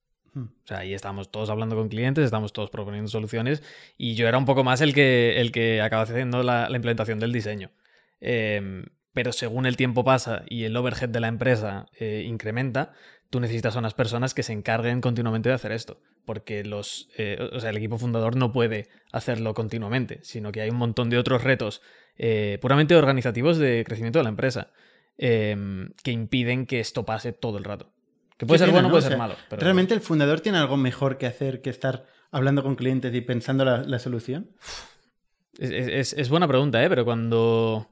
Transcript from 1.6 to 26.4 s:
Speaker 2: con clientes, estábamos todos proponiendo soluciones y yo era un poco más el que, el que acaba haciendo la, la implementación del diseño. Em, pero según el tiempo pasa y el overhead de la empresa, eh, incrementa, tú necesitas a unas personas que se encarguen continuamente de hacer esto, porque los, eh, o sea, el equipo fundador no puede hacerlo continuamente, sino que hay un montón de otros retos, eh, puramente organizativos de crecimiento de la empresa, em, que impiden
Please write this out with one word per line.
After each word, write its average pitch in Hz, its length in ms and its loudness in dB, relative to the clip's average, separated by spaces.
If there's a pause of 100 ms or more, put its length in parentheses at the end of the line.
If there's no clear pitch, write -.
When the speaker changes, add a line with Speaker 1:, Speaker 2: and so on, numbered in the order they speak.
Speaker 2:
con 110 100 -2
clientes, 127 380 0
estábamos 110 260 -2
todos 104 180 -8
proponiendo 104 380 -8
soluciones 113 560 -4 (340)
y 117 180 -4
yo 117 120 2
era 117 100 4
un 139 80 2
poco 135 200 4
más 127 160 2
el 147 120 4
que, 123 460 6
el 117 140 0
que 113 280 2
acaba 110 220 0
haciendo 123 400 -2
la, 120 260 0
la 127 60 -2
implementación 113 440 -2
del 117 120 0
diseño. 107 400 -6 (500)
Em, 104 600 -2 (300)
pero 123 180 -2
según 120 340 -4
el 123 120 0
tiempo 127 260 2
pasa 117 460 2
y 117 160 -4
el 110 100 -2
overhead 123 320 -2
de 117 140 -2
la 113 80 0
empresa, 110 560 0 (120)
eh, 107 300 -6
incrementa, 120 640 -4 (380)
tú 127 100 -4
necesitas 113 380 -2
a - 20 -2
unas 113 140 -2
personas 120 400 -2
que 127 100 -4
se 117 80 -8
encarguen 113 480 -2
continuamente 117 480 0
de 127 80 2
hacer 120 160 -6
esto, - 300 -10 (240)
porque 107 400 -8
los, 104 420 -10 (100)
eh, 107 360 -6
o 123 80 -8
sea, 113 80 -6
el 104 80 -4
equipo 110 200 -4
fundador 117 380 0
no 127 160 2
puede 113 380 0 (240)
hacerlo 117 400 -4
continuamente, 113 680 -4
sino 104 280 -10
que 107 80 -8
hay 107 100 -4
un 117 60 -2
montón 117 340 0
de 120 80 2
otros 123 280 2
retos, 120 360 0 (360)
eh, 107 440 0
puramente 143 360 4
organizativos 135 600 4
de 123 280 2
crecimiento 117 340 0
de 156 40 4
la 113 80 0
empresa, 123 420 -4 (440)
em, 104 760 -2 (100)
que 131 80 -4
impiden 123 540 -2